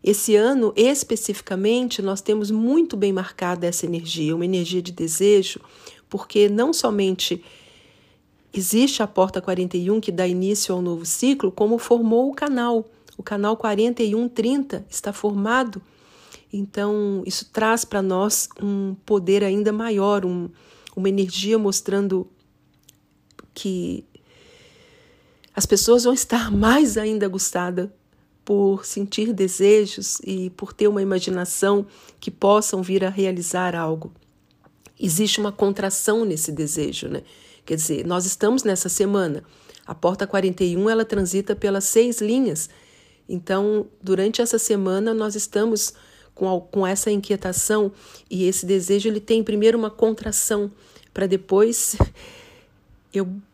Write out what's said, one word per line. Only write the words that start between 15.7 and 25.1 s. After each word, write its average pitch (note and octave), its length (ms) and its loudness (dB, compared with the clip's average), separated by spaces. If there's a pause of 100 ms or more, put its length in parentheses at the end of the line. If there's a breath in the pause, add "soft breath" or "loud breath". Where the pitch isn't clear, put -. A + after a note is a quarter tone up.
Então, G3+ 760 -2
isso - 240 -8
traz A3 340 0
para G3+ 160 -2
nós F#3+ 480 0 (100)
um G3 360 -4 (100)
poder G3+ 380 2
ainda G3+ 280 0
maior, G#3 540 0
um, F3 240 -4 (460 loud breath)
uma F#3+ 140 0
energia G3 500 0
mostrando G3 680 -2 (1300)
que F3+ 500 -6 (1500 soft breath)